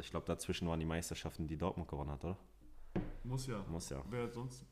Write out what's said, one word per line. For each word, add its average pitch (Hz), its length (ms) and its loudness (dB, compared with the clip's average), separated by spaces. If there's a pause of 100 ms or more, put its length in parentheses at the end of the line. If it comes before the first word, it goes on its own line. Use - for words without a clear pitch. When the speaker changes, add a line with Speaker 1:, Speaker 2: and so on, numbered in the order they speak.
Speaker 1:
ich - 100 -6
glaub, - 160 0
dazwischen 87 420 2
waren 82 120 4
die 80 60 4
Meisterschaften, 82 600 0
die 76 100 0
Dortmund 85 320 2
gewonnen 71 220 0
hat, 71 140 -2
oder? 90 120 0 (880)
Speaker 2:
Muss 127 240 0
ja. 110 220 0
Speaker 1:
Muss 82 220 -2
ja. 69 200 0
Speaker 2:
Wer 120 140 2
hat 117 100 -2
sonst 127 380 -4